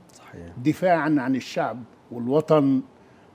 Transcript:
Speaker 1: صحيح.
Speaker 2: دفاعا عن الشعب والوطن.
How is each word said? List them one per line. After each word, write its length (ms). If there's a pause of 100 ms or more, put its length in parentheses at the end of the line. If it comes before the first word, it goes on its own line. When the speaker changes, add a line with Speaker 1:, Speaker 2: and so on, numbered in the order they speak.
(120)
Speaker 1:
صحيح. 280 (220)
Speaker 2:
دفاعا 560
عن 160
الشعب 480 (280)
والوطن. 680 (540)